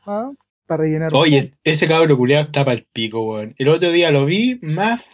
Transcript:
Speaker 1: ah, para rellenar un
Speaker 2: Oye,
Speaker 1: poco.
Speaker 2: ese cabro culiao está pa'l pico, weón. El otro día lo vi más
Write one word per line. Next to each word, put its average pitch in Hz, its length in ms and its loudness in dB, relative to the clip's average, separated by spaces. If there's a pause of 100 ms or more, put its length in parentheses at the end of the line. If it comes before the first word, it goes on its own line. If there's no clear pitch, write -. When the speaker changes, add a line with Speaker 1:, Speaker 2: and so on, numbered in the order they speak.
Speaker 1:
ah, 214 240 -8 (360)
para 160 180 -2
rellenar 156 280 -2
un 175 80 2
Speaker 2:
Oye, 170 280 4
Speaker 1:
poco. - 160 -20
Speaker 2:
ese 156 240 0
cabro 160 280 4
culiao 131 260 2
está 147 220 -2
pa'l 123 280 -4
pico, 113 280 -6 (140)
weón. 107 240 -10
El 135 100 0
otro 170 220 2
día 170 200 2
lo 139 160 2
vi 233 360 -2
más 190 400 -4 (120)